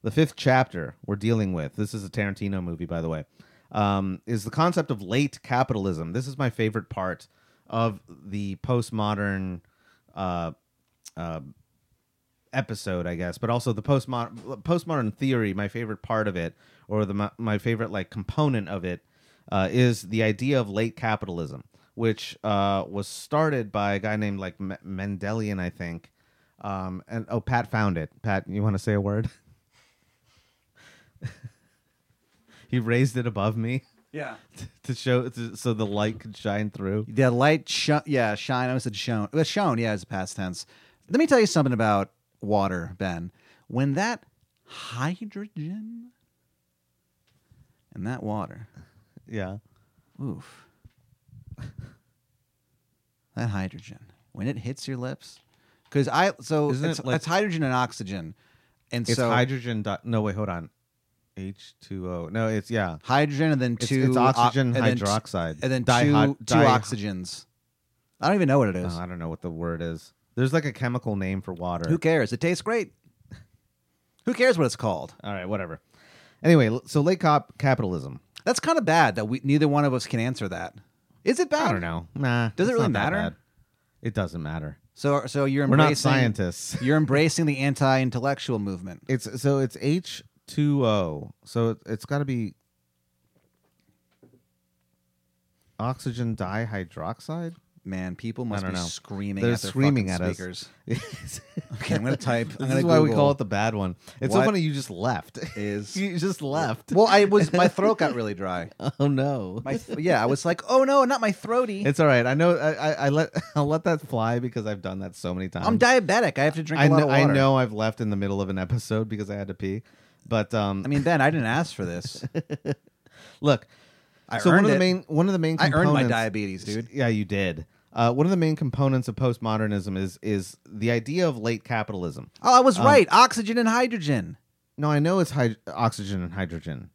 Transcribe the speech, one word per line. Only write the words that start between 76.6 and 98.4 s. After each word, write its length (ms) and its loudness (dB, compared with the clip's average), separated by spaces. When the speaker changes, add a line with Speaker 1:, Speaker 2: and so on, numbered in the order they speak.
Speaker 1:
l-, 180 -2
so 160 0
late 180 2
cop-, 380 2
capitalism. 640 -2
Speaker 2:
That's 160 0
kinda 200 2
bad 340 4
that 100 -2
we, 180 -4
neither 240 4
one 160 2
of 100 2
us 140 -4
can 140 -2
answer 260 -4
that. 280 -8
Is 160 2
it 80 0
bad? 180 2
Speaker 1:
I 60 2
don't 80 -2
know. 340 -6
Nah, 400 0
Speaker 2:
Does 140 2
it 20 0
Speaker 1:
it's 80 2
Speaker 2:
really 40 4
Speaker 1:
not 0 -
that 180 0
Speaker 2:
matter? 40 -2
Speaker 1:
bad. 40 -16
It 120 -6
doesn't 300 -4
matter. 340 -8
Speaker 2:
So, 320 0
so 200 -2
you're 220 0
Speaker 1:
We're 100 6
not 100 8
Speaker 2:
embracing, 240 2
Speaker 1:
scientists. 680 0
<laughs> 40 -2
Speaker 2:
you're 160 4
embracing 480 2
the 120 0
anti-intellectual 1000 0
movement. 500 -6
Speaker 1:
It's, 320 -4
so 180 2
it's 220 -4
H 420 -2
two 380 2
O. 480 0
So 280 0
it, 60 -6
it's 180 -6
gotta 200 -2
be 280 -4
oxygen 560 -4
dihydroxide? 1200 -6
Speaker 2:
Man, 280 -6
people 300 -8